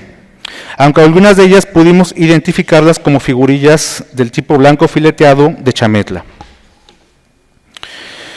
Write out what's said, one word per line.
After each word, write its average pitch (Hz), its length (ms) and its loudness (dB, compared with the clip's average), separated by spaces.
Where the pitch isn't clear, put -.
aunque 147 240 2
algunas 185 340 4
de 190 80 4
ellas 185 220 2
pudimos 175 500 2
identificarlas 165 800 0
como 139 220 -2
figurillas 139 920 -2
del 123 180 -6
tipo 147 260 -4
blanco 147 320 2
fileteado 151 680 0
de 127 160 -4
Chametla. 104 500 -6